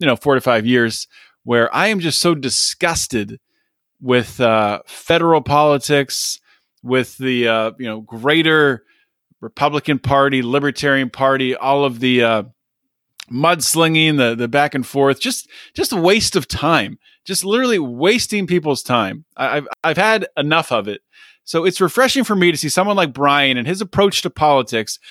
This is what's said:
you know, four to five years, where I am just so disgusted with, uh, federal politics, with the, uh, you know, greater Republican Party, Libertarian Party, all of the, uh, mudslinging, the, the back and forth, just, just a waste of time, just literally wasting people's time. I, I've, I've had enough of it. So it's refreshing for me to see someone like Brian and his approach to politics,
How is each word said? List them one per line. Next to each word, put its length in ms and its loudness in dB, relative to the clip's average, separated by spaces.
you 80 0
know, 80 2
four 180 2
to 60 2
five 260 2
years, 400 0
where 280 2
I 160 0
am 120 -2
just 180 -2
so 160 2
disgusted 1040 -4
with, 400 0
uh, 460 2
federal 560 2
politics, 1000 0
with 360 -2
the, 300 0
uh, 300 0
you 80 -10
know, 140 -8
greater 840 2
Republican 580 -2
Party, 440 2
Libertarian 680 -2
Party, 460 0
all 280 0
of 160 -4
the, 220 2
uh, 200 2
mudslinging, 840 0
the, 180 2
the 140 -4
back 260 0
and 120 -4
forth, 340 0
just, 280 -8
just 180 -4
a 40 -2
waste 400 2
of 120 -2
time, 500 -2
just 200 -6
literally 340 0
wasting 680 -2
people's 360 -2
time. 420 -2
I, 220 -2
I've, 100 -8
I've 120 0
had 400 0
enough 360 0
of 160 -2
it. 140 -10
So 200 -2
it's 160 0
refreshing 440 2
for 120 0
me 140 4
to 60 0
see 120 -4
someone 280 0
like 160 0
Brian 440 2
and 100 -4
his 140 -4
approach 420 0
to 80 -4
politics, 680 0